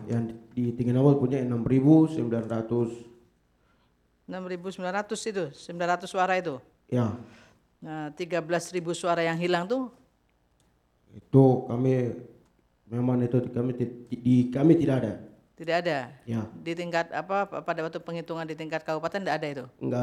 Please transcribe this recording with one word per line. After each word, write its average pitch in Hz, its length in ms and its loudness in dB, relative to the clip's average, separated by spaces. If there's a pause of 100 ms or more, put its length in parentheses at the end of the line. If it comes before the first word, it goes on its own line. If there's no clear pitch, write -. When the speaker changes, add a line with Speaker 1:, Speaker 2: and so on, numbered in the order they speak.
(100)
Speaker 1:
yang 113 240 -2 (160)
di 120 240 -2
Tinggi 123 200 0
Nambut 143 240 6
punya 131 240 0
enam 120 240 -2
ribu 143 440 6
sembilan 117 400 -2
ratus. 113 400 0 (1400)
Speaker 2:
Enam 185 240 -10
ribu 180 200 -8
sembilan 185 320 -4
ratus 208 240 -6
itu, 190 280 -4
sembilan 175 440 -2
ratus 180 120 -14
suara 185 280 2
itu? 160 200 -4 (320)
Speaker 1:
Ya. 117 240 2 (640)
Speaker 2:
Nah, 156 400 -10
tiga 170 240 -4
belas 170 320 -2
ribu 175 200 -4
suara 170 320 0
yang 165 120 0
hilang 175 280 0
tuh? 247 240 -2 (1200)
Speaker 1:
Itu 135 560 4
kami, 123 440 0 (760)
memang 123 320 2
itu 123 160 2 (160)
kami 120 240 -2
ti-, - 320 -6
di, 123 400 4
kami 147 240 6
tidak 131 320 2
ada. 104 60 -4 (460)
Speaker 2:
Tidak 160 160 -2 (120)
ada? 151 120 0 (240)
Speaker 1:
Ya. 113 240 -4 (120)
Speaker 2:
Di 165 160 -6
tingkat 170 400 -2
apa, 190 320 -2
pa-, 151 160 -8
pada 160 240 -4
waktu 165 160 -8
penghitungan 170 440 -8
di 156 120 -10
tingkat 160 240 -6
kabupaten 165 400 -4
tidak 151 160 0
ada 151 80 -4
itu? 139 180 -6 (140)
Speaker 1:
Enggak 123 240 -2